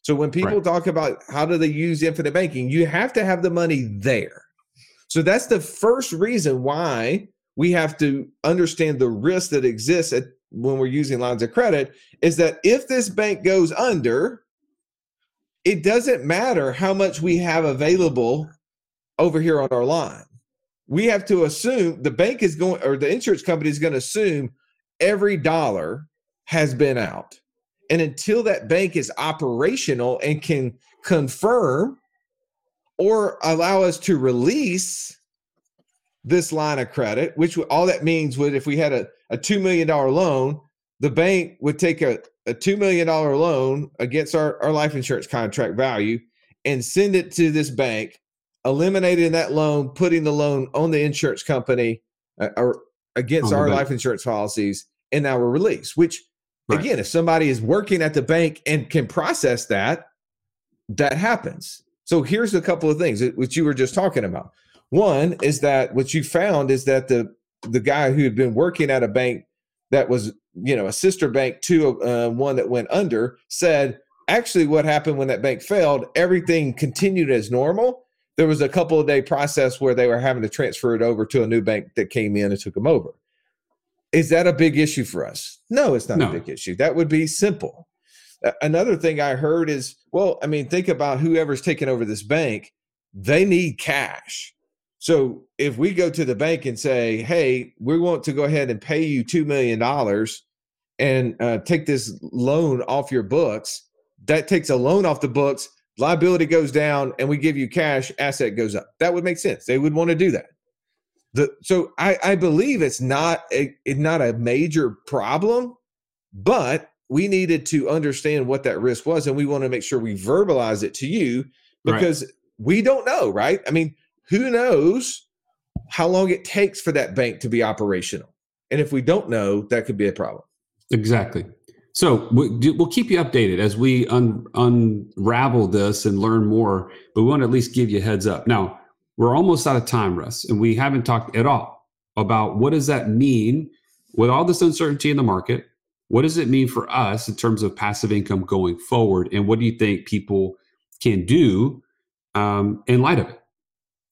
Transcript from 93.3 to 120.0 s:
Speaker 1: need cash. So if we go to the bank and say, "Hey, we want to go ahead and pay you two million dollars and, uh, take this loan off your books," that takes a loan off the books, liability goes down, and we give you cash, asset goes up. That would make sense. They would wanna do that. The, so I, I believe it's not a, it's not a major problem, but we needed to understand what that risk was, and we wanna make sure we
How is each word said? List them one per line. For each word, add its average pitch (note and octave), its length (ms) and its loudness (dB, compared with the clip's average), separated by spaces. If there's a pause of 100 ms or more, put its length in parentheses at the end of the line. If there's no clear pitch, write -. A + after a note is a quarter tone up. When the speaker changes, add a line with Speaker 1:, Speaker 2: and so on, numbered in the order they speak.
Speaker 1:
need F3+ 340 2
cash. - 720 -6 (460)
So C3+ 460 0 (140)
if C3+ 200 -2
we F3+ 160 0
go F3 160 0
to D#3+ 140 -4
the B2+ 100 -2
bank D3+ 320 -2
and A#2+ 120 -6
say, A#2 440 -2
"Hey, C3 560 -2
we C#3+ 200 -2
want E3+ 260 0
to D3+ 80 -4
go C#3+ 120 -2
ahead D3 240 0
and A2 120 -6
pay D#3 240 -2
you C#3 180 -2
two D3+ 220 -2
million B2+ 340 0
dollars A2 640 -2 (560)
and, C3 420 0
uh, A#2 180 0
take D#3+ 280 -2
this C3 340 -2
loan C3 640 -2
off C3+ 300 -4
your B2 100 0
books," A2 600 -2 (440)
that D3+ 220 0
takes E3+ 220 0
a C3 60 4
loan E3+ 300 2
off D3+ 140 -2
the C#3 80 -2
books, C#3 400 -2 (300)
liability E3+ 480 2
goes D#3 260 2
down, D3 480 0
and C3+ 80 0
we D3 100 0
give D3 180 0
you C3 120 -4
cash, D3 500 -2
asset C3 380 -2
goes A2 180 -2
up. - 140 -8 (100)
That F3 160 2
would F3 100 -2
make F3 140 -2
sense. - 280 -4
They C3 120 2
would D3+ 160 0
wanna E3+ 220 2
do F3 160 2
that. - 140 -4 (840)
The, C3+ 160 2 (140)
so F3+ 340 0
I, F#3 280 0
I G3 100 2
believe F3+ 480 2
it's C3+ 180 -2
not C#3+ 520 0
a, C3+ 200 -2 (120)
it's C3+ 160 -4
not D#3 200 0
a A#2+ 140 2
major C3 560 0 (160)
problem, F#3+ 680 -2 (580)
but D3 560 0 (180)
we E3 200 0
needed F#3 380 0
to D3 220 0
understand D3 580 -2
what C3+ 180 -2
that G2 160 0
risk A#2+ 260 -2
was, D#3 200 0
and C#3 100 -2
we D3 100 0
wanna C#3 220 -2
make B2 140 -4
sure C3 160 -4
we A2+ 160 -4